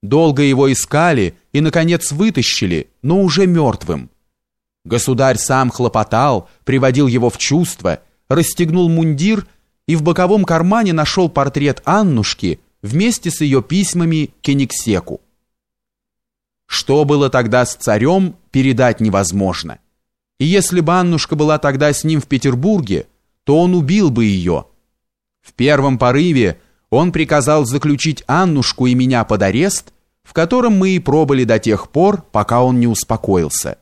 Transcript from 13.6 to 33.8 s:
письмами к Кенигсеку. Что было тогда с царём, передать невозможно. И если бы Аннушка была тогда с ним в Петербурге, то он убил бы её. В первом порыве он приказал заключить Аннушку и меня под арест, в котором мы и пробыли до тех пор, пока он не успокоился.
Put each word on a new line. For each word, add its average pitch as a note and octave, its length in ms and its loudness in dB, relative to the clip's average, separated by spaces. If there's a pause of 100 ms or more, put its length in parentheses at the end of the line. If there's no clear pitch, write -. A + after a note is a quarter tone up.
письмами E3 720 -2 (100)
к - 0 -
Кенигсеку. C3 800 -2 (1500)
Что D3 380 0
было C#3+ 240 2
тогда B2 380 0
с - 80 -10
царём, D#3 600 0 (160)
передать C3 500 2
невозможно. F#2+ 760 -2 (600)
И C3+ 80 -2
если F3+ 340 0
бы D#3+ 140 0
Аннушка F3 420 -2
была D3+ 220 0
тогда C#3+ 340 0
с - 100 -4
ним D#3 200 0
в - 40 -10
Петербурге, C3 840 -2 (360)
то D3+ 160 2
он F3+ 140 2
убил F3 360 2
бы A#2 140 0
её. F2+ 460 -2 (720)
В - 100 -20
первом C#3 460 0
порыве B2+ 600 2 (300)
он E3 240 0
приказал D3+ 540 0
заключить C#3+ 600 -2
Аннушку D3 600 0
и B2 80 2
меня B2+ 300 2
под G#2 180 -2
арест, G2 500 -2 (300)
в - 100 -20
котором G#3+ 460 2
мы F#3+ 120 2
и F#3 80 0
пробыли C#3 460 2
до A2+ 140 2
тех - 320 -2
пор, F#3 320 0 (100)
пока A#2 300 0
он B2+ 180 2
не A#2+ 60 2
успокоился. F#2 960 -2